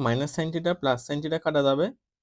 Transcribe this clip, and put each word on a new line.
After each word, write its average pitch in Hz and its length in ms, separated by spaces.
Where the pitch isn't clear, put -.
মাইনাস 127 300
sin 160 180
theta 170 180
প্লাস 131 260
sin 147 160
theta 160 220
কাটা 151 220
যাবে, 139 180